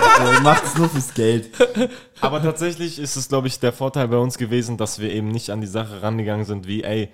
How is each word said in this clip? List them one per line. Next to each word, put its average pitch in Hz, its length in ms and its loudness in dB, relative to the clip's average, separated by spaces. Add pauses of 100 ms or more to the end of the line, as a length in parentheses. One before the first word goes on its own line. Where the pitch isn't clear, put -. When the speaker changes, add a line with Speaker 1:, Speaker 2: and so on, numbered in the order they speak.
(180)
Speaker 1:
So, 480 140 4
ihr 466 100 6
macht's - 340 4
nur 165 140 4
fürs 135 240 -4
Geld. 113 360 2 (720)
Speaker 2:
Aber 147 220 0
tatsächlich 165 560 -2
ist 143 180 -6
es, 131 120 -6
glaub 135 180 0
ich, 127 140 -4
der 120 120 2
Vorteil 135 360 -2
bei 120 100 2
uns 123 180 0
gewesen, 120 400 -2
dass 107 220 -4
wir 107 140 -4
eben 107 160 -2
nicht 113 220 -4
an 107 120 -4
die 104 40 -6
Sache 104 360 -6
rangegangen 107 420 -2
sind 98 220 -8
wie, 104 160 -4
„Ey, 107 320 -4